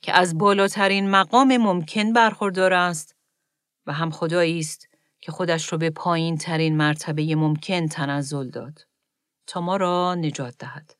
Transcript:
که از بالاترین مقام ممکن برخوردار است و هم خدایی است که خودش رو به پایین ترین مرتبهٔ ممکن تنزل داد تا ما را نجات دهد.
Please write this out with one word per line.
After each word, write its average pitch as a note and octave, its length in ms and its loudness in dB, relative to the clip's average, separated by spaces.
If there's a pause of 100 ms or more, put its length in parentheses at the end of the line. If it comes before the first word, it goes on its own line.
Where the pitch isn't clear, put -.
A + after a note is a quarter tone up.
که - 120 -6
از F3 260 2
بالاترین G3 720 2
مقام A#3 460 4
ممکن G#3 560 0
برخوردار G3+ 600 2
است F3 420 -2 (720)
و D3 60 -6
هم D#3+ 180 -4
خدایی E3 480 0
است - 300 -10 (320)
که - 120 -14
خودش E3 400 -2
رو E3 60 -2
به D#3+ 120 0
پایین E3 460 -2
ترین D#3+ 400 0
مرتبهٔ D3+ 580 -2
ممکن D#3 520 0
تنزل C#3+ 640 -6
داد A#2+ 360 -14 (600)
تا - 140 -8
ما F3+ 160 -2
را F3+ 380 0
نجات D3 440 -4
دهد. - 420 -16